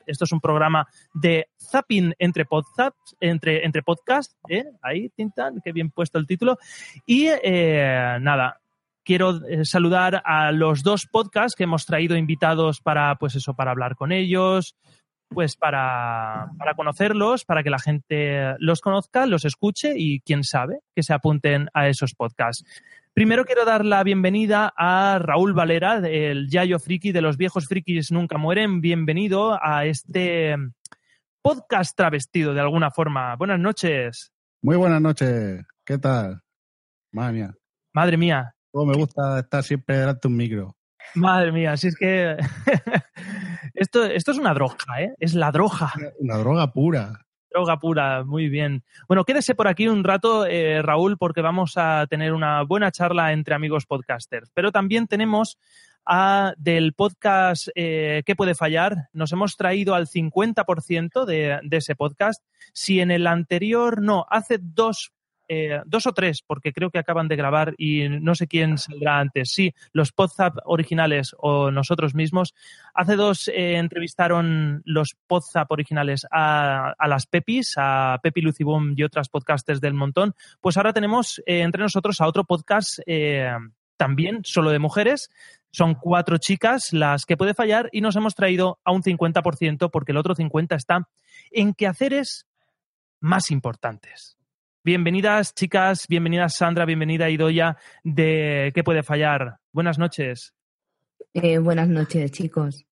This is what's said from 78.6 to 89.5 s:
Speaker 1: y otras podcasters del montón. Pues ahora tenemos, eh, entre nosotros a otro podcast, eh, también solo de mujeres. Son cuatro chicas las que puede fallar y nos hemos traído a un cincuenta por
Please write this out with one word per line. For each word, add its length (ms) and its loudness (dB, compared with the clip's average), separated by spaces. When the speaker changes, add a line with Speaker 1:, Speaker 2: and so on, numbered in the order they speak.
Speaker 1:
y 80 -2
otras 260 -4
podcasters 520 -4
del 120 -2
montón. 400 0
Pues 160 0
ahora 160 2
tenemos, 520 -2
eh, 160 0
entre 220 -2
nosotros 380 -2
a 60 4
otro 160 0
podcast, 600 -2
eh, 460 -2
también 460 -2
solo 280 0
de 80 2
mujeres. 500 -2
Son 260 2
cuatro 420 0
chicas 560 0
las 320 0
que 100 0
puede 180 0
fallar 380 0
y 100 -6
nos 140 0
hemos 200 -2
traído 500 0
a 80 2
un 100 0
cincuenta 380 0
por 160 -2